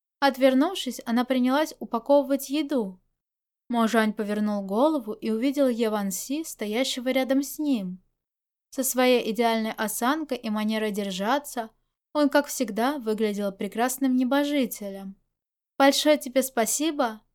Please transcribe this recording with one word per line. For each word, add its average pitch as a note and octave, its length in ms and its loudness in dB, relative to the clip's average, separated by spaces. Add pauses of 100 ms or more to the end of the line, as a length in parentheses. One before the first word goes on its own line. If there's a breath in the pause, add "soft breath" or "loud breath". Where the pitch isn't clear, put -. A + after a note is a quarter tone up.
(200)
Отвернувшись, C4+ 840 2
она A#3+ 180 2
принялась C4 560 2
упаковывать C4+ 720 2
еду. C4+ 500 -2 (680)
Мо A#3 180 2
Жань A3 260 2
повернул G#3 500 -2
голову G#3+ 500 0
и A3 180 -4
увидел C4 380 2
Е A3+ 200 0
Ван G#3 220 -2
Си, C#4+ 320 -6
стоящего B3 680 -4
рядом C4 320 2
с - 160 -6
ним. G#3+ 460 -2 (680)
Со C4 120 -4
своей B3+ 480 2
идеальной A3+ 400 0
осанкой B3+ 680 -2
и A#3 120 -6
манерой G#3+ 420 -2
держаться G#3+ 760 -4 (460)
он, D4 140 4
как C#4+ 180 2
всегда, A#3 500 -2
выглядел G#3 540 -2
прекрасным B3 640 -2
небожителем. B3 1000 0 (600)
«Большое C#4+ 400 6
тебе C4 260 0
спасибо!» B3+ 760 -2 (160)